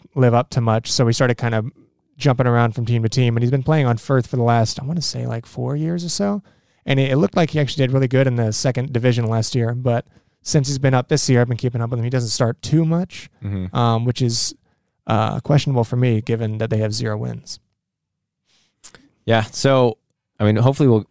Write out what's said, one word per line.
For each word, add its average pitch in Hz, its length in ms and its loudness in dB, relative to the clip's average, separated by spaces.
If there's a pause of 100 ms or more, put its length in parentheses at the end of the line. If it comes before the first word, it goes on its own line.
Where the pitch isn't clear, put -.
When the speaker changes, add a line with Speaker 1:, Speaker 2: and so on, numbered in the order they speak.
(140)
Speaker 1:
live 123 180 4
up 120 180 2
to 127 100 -2
much, 113 320 0
so 135 120 2
we 117 80 2
started 123 240 2
kind 117 200 -2
of 110 140 -4 (460)
jumping 131 300 0
around 117 300 2
from 117 100 -4
team 117 160 0
to 110 60 0
team. 120 280 0
And 117 60 0
he's 120 80 2
been 131 140 0
playing 156 220 2
on 117 120 2
Firth 131 300 0
for 135 80 -4
the 120 80 0
last, 117 360 2
I 135 40 -8
wanna 160 180 -4
say, 120 240 -6
like, 117 180 -6
four 123 320 -8
years 170 280 -4
or 175 40 -8
so. 202 340 -4 (440)
And 135 140 2
it, 135 100 0
it 131 60 0
looked 175 200 0
like 170 140 2
he 156 100 -2
actually 139 260 0
did 123 60 -2
really 135 160 2
good 131 200 2
in 123 80 0
the 120 160 0
second 123 420 -2
division 117 320 2
last 113 300 -2
year. 117 180 0
But 123 320 -2 (340)
since 139 280 0
he's 139 100 -4
been 135 160 2
up 123 140 0
this 151 200 0
year, 123 140 4
I've 120 60 0
been 123 100 -4
keeping 120 240 -4
up 117 80 -4
with 123 80 -4
him. 113 60 -2
He 123 60 -2
doesn't 120 200 -2
start 117 320 -2
too 160 240 2
much, 170 420 -4 (160)
Speaker 2:
Mm-hmm. 95 320 -6
Speaker 1:
um, 117 300 2
which 123 160 -2
is, 117 320 -2 (520)
uh, 110 340 0
questionable 139 440 0
for 123 120 -4
me, 120 260 2
given 110 360 -4
that 110 120 -4
they 110 80 0
have 110 160 -2
zero 110 240 -4
wins. 120 420 -12 (1700)
Speaker 2:
Yeah, 110 160 2
so, 127 560 2 (420)
I 107 40 2
mean, 107 120 4
hopefully 135 320 4
we'll, 107 220 4